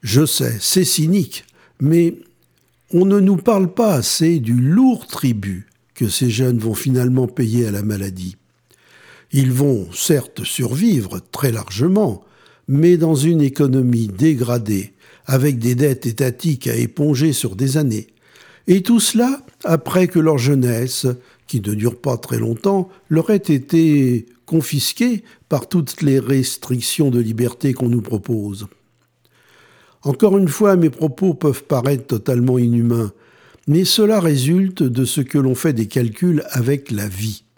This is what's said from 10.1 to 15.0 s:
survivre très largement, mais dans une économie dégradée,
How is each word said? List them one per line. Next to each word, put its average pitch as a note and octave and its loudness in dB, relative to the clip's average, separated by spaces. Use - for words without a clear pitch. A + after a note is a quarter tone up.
survivre C3 -2
très C3+ -2
largement, B2 -2
mais D#3+ 4
dans E3 2
une D#3 2
économie B2+ 2
dégradée, A2+ -2